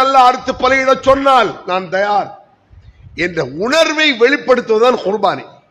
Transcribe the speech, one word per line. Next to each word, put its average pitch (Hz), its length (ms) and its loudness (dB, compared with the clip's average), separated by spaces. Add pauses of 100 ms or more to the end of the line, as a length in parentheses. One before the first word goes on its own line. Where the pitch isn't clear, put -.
அல்லாஹ் 262 280 4
அறுத்து 254 220 -4 (120)
பலியிட 262 280 2 (160)
சொன்னால் 262 420 2 (200)
நான் 185 240 -4
தயார் 196 340 -2 (960)
என்ற 175 140 -4 (260)
உணர்வை 311 440 0 (120)
வெளிப்படுத்துவதுதான் 247 840 2
குர்பானி. 180 420 -2 (240)